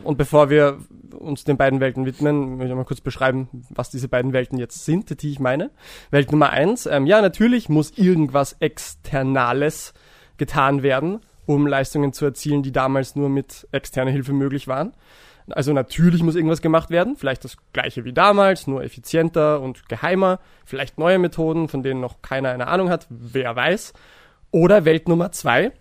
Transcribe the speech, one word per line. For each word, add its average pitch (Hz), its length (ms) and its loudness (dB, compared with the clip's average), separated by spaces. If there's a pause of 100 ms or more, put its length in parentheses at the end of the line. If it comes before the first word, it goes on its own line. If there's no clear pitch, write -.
Und 143 140 -2
bevor 147 320 4
wir 143 300 4 (360)
uns - 280 -12
den 143 120 0
beiden 135 260 2
Welten 131 260 -2
widmen, 139 500 -2
möchte 127 140 -6
ich 127 40 -6
mal 127 80 -4
kurz 127 180 -10
beschreiben, 131 460 -2 (220)
was - 220 -10
diese 131 160 -8
beiden 127 260 -2
Welten 127 240 -2
jetzt - 280 -10
sind, 165 360 -4
die 147 80 -6
ich 139 100 -8
meine. 139 300 -2 (400)
Welt 143 220 2
Nummer 147 180 4
eins, 180 380 0
ähm, 139 180 0
ja, 208 160 6
natürlich 214 480 2
muss 151 260 2
irgendwas 151 640 2
Externales 135 1300 -2 (440)
getan 139 440 0
werden, 139 380 0 (260)
um 147 220 2
Leistungen 139 460 0
zu - 120 -4
erzielen, 143 380 -2
die 135 80 -6
damals 131 440 -2
nur 143 140 0
mit - 420 -6
externer - 400 -4
Hilfe 139 220 -4
möglich 139 340 -2
waren. 139 260 -6 (580)
Also 147 220 -2
natürlich 165 500 2
muss 160 120 0
irgendwas 160 260 0
gemacht 160 300 2
werden, 185 260 0
vielleicht 135 260 -6
das - 140 -18 (160)
Gleiche 123 320 -6
wie 123 80 -10
damals, 196 520 4
nur 135 180 -4
effizienter 151 800 0
und 127 280 -12
geheimer, 185 500 0 (260)
vielleicht 135 340 -10
neue 180 200 4
Methoden, 160 480 -2
von 139 140 -6
denen 131 200 -4
noch 123 200 -10
keiner 135 280 -4
eine 123 180 -6
Ahnung 175 220 0
hat, 175 200 -4
wer 120 460 -6
weiß. 151 380 -2 (580)
Oder 180 340 6
Welt 160 220 2
Nummer 175 240 2
zwei 147 500 0